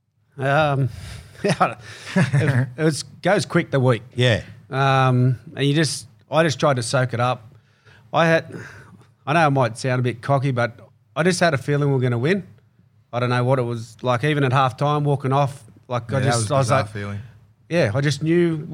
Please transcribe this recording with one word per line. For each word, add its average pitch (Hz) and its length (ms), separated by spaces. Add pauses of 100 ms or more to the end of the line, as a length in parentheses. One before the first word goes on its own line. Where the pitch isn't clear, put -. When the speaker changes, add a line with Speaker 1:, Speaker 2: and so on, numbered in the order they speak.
(380)
Speaker 1:
Um, 139 500 (280)
<laughs> - 280
it, 135 1300
it 156 80
was, 156 180 (200)
goes 180 240
quick - 240
the 139 100
week. 123 220 (120)
Speaker 2:
Yeah. 120 280 (280)
Speaker 1:
Um, 131 680 (180)
and 135 100
you 143 80
just, - 320 (240)
I 151 120
just 156 180
tried 143 160
to 120 60
soak 127 320
it 117 60
up. 123 260 (640)
I 165 140
had, 165 260 (760)
I 135 80
know 165 120
it 143 40
might 123 280
sound 127 220
a - 20
bit 123 200
cocky, 139 280
but 120 280 (360)
I 147 80
just 180 160
had 170 160
a 131 40
feeling 143 300
we 139 60
were 127 60
gonna 120 180
win. 170 280 (640)
I 120 80
don't 123 100
know 123 140
what 131 140
it 123 40
was 117 400
like. 123 220
Even 147 200
at 127 80
halftime, 143 520
walking 139 280
off, 143 300 (260)
like, 120 240
I - 60
Speaker 3:
Yeah, - 20
that 107 60
Speaker 1:
just, 117 120
Speaker 3:
was 107 120
a 147 40
Speaker 1:
I 135 40
was 135 80
Speaker 3:
bizarre 135 160
Speaker 1:
like, - 80
Speaker 3:
feeling. 101 280 (500)
Speaker 1:
yeah, 156 260
I 139 60
just 143 220
knew 170 360
we 151 160